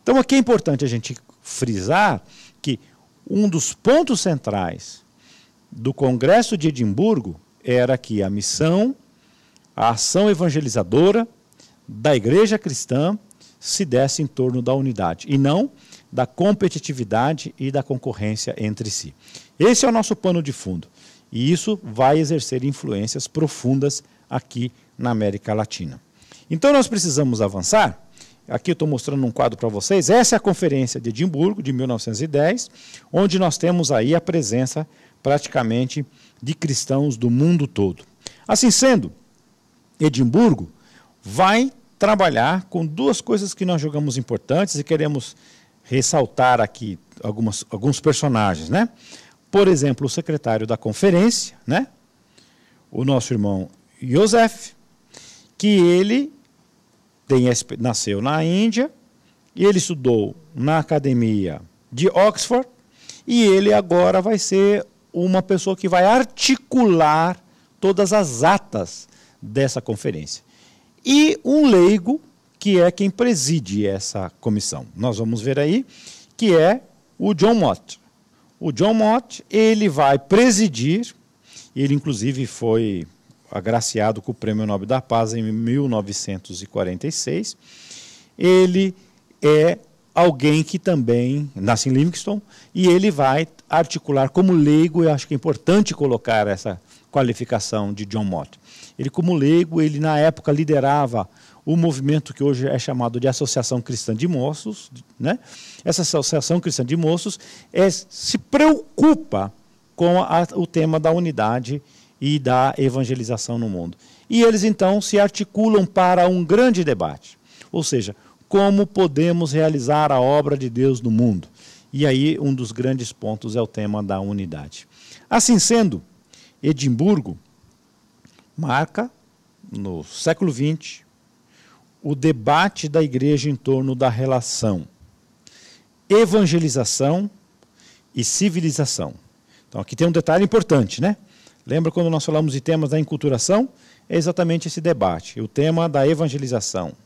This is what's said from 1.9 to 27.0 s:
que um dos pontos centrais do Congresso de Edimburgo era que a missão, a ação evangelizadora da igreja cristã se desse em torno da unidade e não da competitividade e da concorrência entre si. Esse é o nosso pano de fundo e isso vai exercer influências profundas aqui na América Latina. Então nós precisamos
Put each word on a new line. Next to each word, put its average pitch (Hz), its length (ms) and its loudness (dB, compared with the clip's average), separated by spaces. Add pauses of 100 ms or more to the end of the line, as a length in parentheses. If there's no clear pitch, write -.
que 135 180 -6 (500)
um 202 200 0
dos 165 240 -4
pontos 277 480 0
centrais 104 800 -4 (680)
do 127 220 -6
Congresso 139 640 2
de 156 120 0
Edimburgo 120 720 -2 (240)
era 123 340 2
que 104 260 -4
a 95 60 -2
missão, 165 680 0 (800)
a 110 140 2
ação 180 400 2
evangelizadora 156 1000 2 (600)
da 117 280 0
igreja 190 420 2
cristã 151 600 -4 (420)
se - 240 -6
desse 135 380 0
em 139 60 -2
torno 127 340 -2
da 127 120 -2
unidade 104 540 -4
e 139 100 0
não 156 340 0 (400)
da 123 140 -2
competitividade 147 1300 -2
e 135 120 -6
da 139 120 -2
concorrência 110 760 -6
entre 107 320 -6
si. - 240 -12 (460)
Esse 226 260 4
é 240 40 4
o - 20 2
nosso 220 240 0
pano 180 260 0
de 143 100 -6
fundo 92 360 -10 (440)
e 123 200 0
isso 196 320 -2
vai 131 360 2
exercer 135 440 -2
influências 131 640 -6
profundas 139 760 -2 (260)
aqui 123 420 -8 (260)
na 123 140 -4
América 107 420 -2
Latina. 90 460 -6 (500)
Então 214 220 2
nós 277 160 4
precisamos 143 540 -2